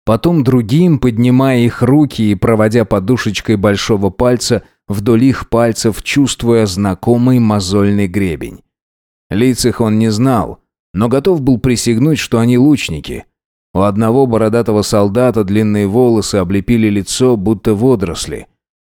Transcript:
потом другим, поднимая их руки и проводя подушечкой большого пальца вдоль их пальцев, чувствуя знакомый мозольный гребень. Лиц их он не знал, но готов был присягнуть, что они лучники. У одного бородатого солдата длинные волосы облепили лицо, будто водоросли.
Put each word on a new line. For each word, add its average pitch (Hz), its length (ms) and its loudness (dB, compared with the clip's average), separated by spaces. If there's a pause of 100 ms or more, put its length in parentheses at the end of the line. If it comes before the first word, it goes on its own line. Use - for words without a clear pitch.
потом 151 380 0
другим, 127 560 2
поднимая 123 600 2
их 120 220 0
руки 127 480 2
и 101 40 2
проводя 110 500 2
подушечкой 107 720 -2
большого 101 540 0
пальца 123 540 -2 (220)
вдоль 110 380 0
их 131 240 0
пальцев, 113 540 -2
чувствуя 117 640 0
знакомый 117 720 0
мозольный 101 680 0
гребень. 92 520 -6 (720)
Лиц 120 360 0
их 110 140 -2
он 110 180 0
не 110 120 0
знал, 107 500 -2 (340)
но 104 140 -4
готов 139 340 0
был 127 160 0
присягнуть, 123 600 0
что - 200 -2
они 123 200 2
лучники. 82 680 -2 (480)
У 90 60 0
одного 110 460 0
бородатого 110 560 0
солдата 107 640 0
длинные 104 420 0
волосы 113 500 0
облепили 101 520 0
лицо, 107 480 0
будто 107 380 -2
водоросли. 98 720 -2 (340)